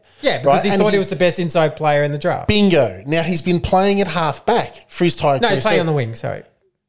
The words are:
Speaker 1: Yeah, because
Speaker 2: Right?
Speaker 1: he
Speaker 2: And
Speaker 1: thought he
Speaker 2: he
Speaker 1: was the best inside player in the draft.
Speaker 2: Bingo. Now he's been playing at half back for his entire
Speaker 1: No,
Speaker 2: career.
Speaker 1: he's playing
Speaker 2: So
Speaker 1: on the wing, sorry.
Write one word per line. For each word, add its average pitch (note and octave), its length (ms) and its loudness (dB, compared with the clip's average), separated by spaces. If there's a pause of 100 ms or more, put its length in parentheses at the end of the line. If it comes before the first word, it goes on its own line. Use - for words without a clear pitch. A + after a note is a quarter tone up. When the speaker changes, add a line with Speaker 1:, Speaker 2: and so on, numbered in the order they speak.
(220)
Speaker 1:
Yeah, G3+ 160 0
because C#3 200 2
Speaker 2:
Right? - 60 -2
Speaker 1:
he G3+ 60 0
Speaker 2:
And G3 100 2
Speaker 1:
thought G#3 100 4
he - 40 0
Speaker 2:
he G3 40 2
Speaker 1:
was F#3+ 120 -2
the F3+ 60 -6
best E3+ 220 0
inside D#3+ 380 0
player D3 260 0
in D3 80 -2
the D3 60 -4
draft. D3+ 320 -4
Speaker 2:
Bingo. D#3+ 580 2
Now D#3+ 160 0
he's E3+ 200 -2
been F3 180 0
playing G3 400 2
at F#3+ 80 0
half D#3+ 380 -4
back - 420 -2
for - 160 -2
his E3+ 120 2
entire D3 220 2
Speaker 1:
No, A#3 100 0
Speaker 2:
career. G3 80 0
Speaker 1:
he's - 80 -4
playing G#3 140 2
Speaker 2:
So - 20 2
Speaker 1:
on E3 60 -2
the D#3+ 60 -2
wing, A#2 220 -4
sorry. G2+ 300 -10 (440)